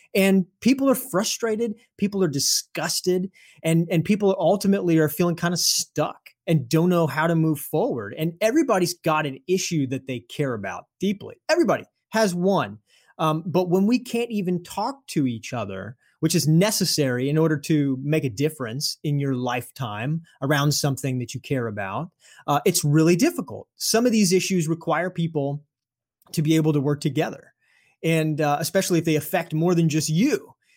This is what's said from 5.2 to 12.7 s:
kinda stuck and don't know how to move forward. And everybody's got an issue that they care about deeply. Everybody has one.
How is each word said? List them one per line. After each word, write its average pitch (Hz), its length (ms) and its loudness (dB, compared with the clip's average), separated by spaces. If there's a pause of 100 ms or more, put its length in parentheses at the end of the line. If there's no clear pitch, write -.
kinda 175 220 -2
stuck - 720 -4 (160)
and 139 240 0
don't 165 200 2
know 170 180 2
how 147 180 -2
to 170 100 2
move 160 240 0
forward. 151 560 -4
And 165 260 -4
everybody's 226 520 2
got 156 320 -2
an 135 220 -8
issue 180 400 0
that 131 180 -6
they 123 140 -6
care 135 340 -4
about 98 320 -8 (140)
deeply. - 380 -4 (120)
Everybody 311 360 2 (240)
has 214 260 0
one. 175 420 0 (400)